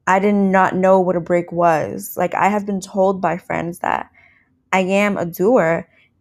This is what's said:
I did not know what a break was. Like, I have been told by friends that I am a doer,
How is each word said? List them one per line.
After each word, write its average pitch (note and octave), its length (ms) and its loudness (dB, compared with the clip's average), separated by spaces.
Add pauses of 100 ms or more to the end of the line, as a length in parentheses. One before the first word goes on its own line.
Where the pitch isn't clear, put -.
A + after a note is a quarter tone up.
I F#3+ 120 4
did G#3 160 2
not F#3+ 400 2
know F#3 240 4
what F3+ 160 0
a F3 60 -2
break F3 300 -2
was. E3+ 640 -2
Like, F3+ 160 -2
I F#3+ 160 2
have G#3 160 -2
been G3 160 -4
told F#3+ 400 0
by E3+ 160 -2
friends E3+ 420 -8
that - 320 -4 (640)
I F#3+ 80 2
am G3 360 0
a F3 80 -4
doer, F3 640 0 (340)